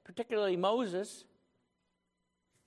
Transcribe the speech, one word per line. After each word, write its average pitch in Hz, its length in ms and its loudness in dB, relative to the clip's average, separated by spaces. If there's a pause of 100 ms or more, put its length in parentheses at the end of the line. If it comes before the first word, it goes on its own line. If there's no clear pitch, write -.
Particularly 208 540 0
Moses. 202 680 0 (1400)